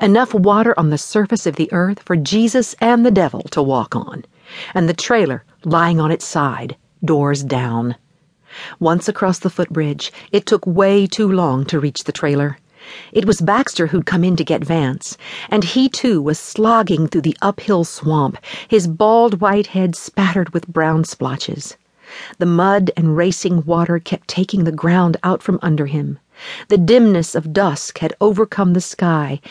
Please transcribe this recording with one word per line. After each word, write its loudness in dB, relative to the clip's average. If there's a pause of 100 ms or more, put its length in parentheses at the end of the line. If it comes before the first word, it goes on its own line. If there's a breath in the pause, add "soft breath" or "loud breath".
Enough 2
water 4
on 2
the 0
surface -2
of -2
the -2
earth 0
for -2
Jesus 0
and 4
the 4
devil 2
to 0
walk -2
on. -10 (500 loud breath)
And 2
the 0
trailer 0 (200)
lying 2
on 0
its -4
side, -4 (280)
doors 0
down. -4 (840 loud breath)
Once 0
across 0
the -2
footbridge, -4 (200 loud breath)
it 0
took 0
way 4
too 0
long 2
to -2
reach -4
the -6
trailer. -2 (540 loud breath)
It 2
was 0
Baxter 0
who'd -2
come 0
in 2
to 0
get -2
Vance, -2 (320 loud breath)
and 0
he 2
too 0
was -2
slogging 0
through -2
the 0
uphill 0
swamp, -2 (280 loud breath)
his 2
bald 4
white 2
head 0
spattered -2
with -6
brown 2
splotches. -8 (640 loud breath)
The 0
mud 2
and 2
racing 0
water 0
kept -8
taking -2
the 0
ground 2
out -2
from 0
under 0
him. -6 (500 loud breath)
The 4
dimness 4
of -4
dusk -2
had -4
overcome 2
the 2
sky, -2 (100 loud breath)